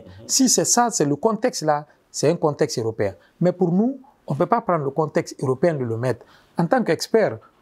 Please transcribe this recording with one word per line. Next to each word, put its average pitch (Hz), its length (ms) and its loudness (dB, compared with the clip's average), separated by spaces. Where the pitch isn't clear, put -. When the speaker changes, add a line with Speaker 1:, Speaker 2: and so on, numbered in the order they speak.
Speaker 1:
Mhm. 95 200 -20
Speaker 2:
Si 254 220 2
c'est 175 160 2
ça, 240 260 2
c'est 160 140 0
le 143 120 0
contexte 226 460 -2
là, 147 240 0
c'est 139 200 0
un 175 60 0
contexte 151 420 -2
européen. 110 360 -2
Mais 175 120 4
pour 180 200 0
nous, 240 260 0
on 160 80 -6
ne 135 40 -4
peut 170 80 2
pas 226 140 2
prendre 165 240 0
le 139 60 -2
contexte 156 520 -2
européen 147 320 0
de 131 100 -4
le 113 120 -2
mettre. 120 280 -4
En 170 100 0
tant 262 160 2
qu'expert, 156 560 0